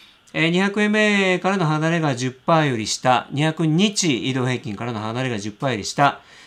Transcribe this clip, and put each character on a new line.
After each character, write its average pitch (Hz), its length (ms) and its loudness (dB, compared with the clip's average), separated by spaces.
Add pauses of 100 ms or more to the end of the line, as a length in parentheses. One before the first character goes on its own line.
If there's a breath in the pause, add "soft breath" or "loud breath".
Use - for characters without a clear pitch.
(340 loud breath)
え 156 120 0
ー、 165 60 2
二 175 80 2
百 202 240 0
エ 208 40 2
ム 214 120 2
エ 202 360 2
ー 175 40 -4
か 185 100 0
ら 196 80 0
の 180 80 0
離 156 240 0
れ 170 100 0
が 147 160 0
十 123 160 -4
パ 165 280 2
ー 151 80 2
よ 127 100 0
り 107 80 -4
下、 123 460 0
二 127 100 -2
百 160 240 0
日 160 640 2
移 131 60 -2
動 127 100 0
平 123 140 -2
均 101 160 -8
か 110 100 -10
ら 120 80 -6
の 110 60 -6
離 110 240 -4
れ 131 60 -2
が 113 100 -4
十 101 120 -6
パ 143 160 -6
ー 131 40 0
よ 113 60 -2
り 95 60 -6
下、 - 380 0 (240 loud breath)